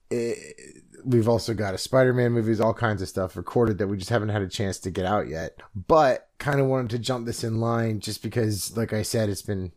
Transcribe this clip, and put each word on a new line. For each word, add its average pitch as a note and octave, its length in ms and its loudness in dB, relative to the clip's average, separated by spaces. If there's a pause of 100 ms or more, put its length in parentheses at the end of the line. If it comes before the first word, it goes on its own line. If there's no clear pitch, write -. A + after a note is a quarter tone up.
(120)
it, A#2 260 -2 (680)
we've A#2 240 4
also A#2 280 2
got G2 180 -2
a F#2 60 -4
Spider-Man B2 540 4
movies, A2+ 280 2
all A2 140 4
kinds G#2+ 260 0
of F#2 80 -6
stuff F#2 260 -4
recorded A2 440 0
that G#2 80 0
we G2+ 100 -2
just F#2+ 140 -6
haven't G#2+ 180 2
had G#2 140 0
a F#2+ 40 -2
chance F#2+ 320 -4
to F#2+ 120 -6
get F#2 160 -2
out G2 200 0
yet, D#2 320 -8 (280)
but C#3+ 500 4
kinda C#3 260 0
wanted C3 280 0
to A#2+ 80 -4
jump A#2+ 260 -4
this A#2 180 -6
in A2+ 160 -2
line A2+ 400 0
just G#2 220 -8
because, A2 560 -2
like A2 160 -2
I A2 80 0
said, A2 280 0
it's G2 120 -4
been, F#2+ 360 -6